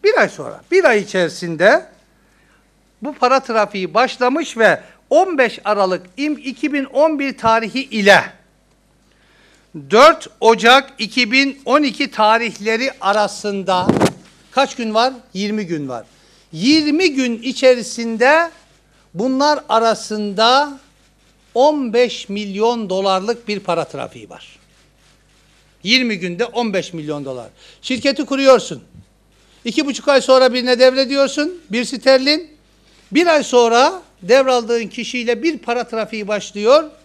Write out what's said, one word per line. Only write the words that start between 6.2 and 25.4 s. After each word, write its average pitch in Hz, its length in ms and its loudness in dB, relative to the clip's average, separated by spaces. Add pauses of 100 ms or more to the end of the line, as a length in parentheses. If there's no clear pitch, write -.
iki 269 340 -6
bin 277 120 -4
on 294 340 0
bir 277 180 -6
tarihi 226 460 0
ile 196 400 4 (1700)
dört 285 380 6 (120)
Ocak 233 580 4
iki 220 340 -4
bin 269 340 0
on 285 180 2
iki 269 280 -4
tarihleri 226 800 0 (100)
arasında 196 840 -2 (640)
kaç 269 240 0
gün 226 180 -6
var? 240 200 0 (200)
Yirmi 208 320 -4
gün 151 240 -6
var. 117 160 -12 (460)
Yirmi 302 640 2
gün 247 280 -2
içerisinde 247 1080 0 (640)
bunlar 262 560 0
arasında 220 1080 0 (760)
on 269 400 0
beş 240 360 -2
milyon 208 600 -4
dolarlık 196 580 -2
bir 208 120 -4
para 170 260 -4
trafiği 120 440 -14
var. - 300 -20 (1200)